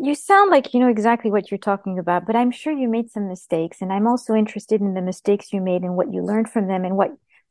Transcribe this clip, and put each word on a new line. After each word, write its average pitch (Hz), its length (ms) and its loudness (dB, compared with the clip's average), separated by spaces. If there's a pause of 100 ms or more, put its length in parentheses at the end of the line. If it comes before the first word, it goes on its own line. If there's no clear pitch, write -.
you 285 140 -2
sound 392 340 4
like 277 240 4
you 247 60 4
know 254 80 6
exactly 233 420 2
what 202 180 0
you're 202 100 -6
talking 196 380 -4
about, 175 300 0
but 220 80 0
I'm 247 160 2
sure 302 220 -6
you 262 160 -2
made 226 200 -2
some 202 200 -6
mistakes. 165 520 -6
And 190 120 -4
I'm 208 160 0
also 240 260 0
interested 214 460 0
in 196 140 -2
the 185 80 -4
mistakes 202 500 -2
you 196 80 -2
made 180 220 -2
and 180 120 -4
what 180 180 -2
you 180 120 -4
learned 214 260 -2
from 208 160 -2
them 185 180 -2
and 190 120 -2
what 202 160 0 (380)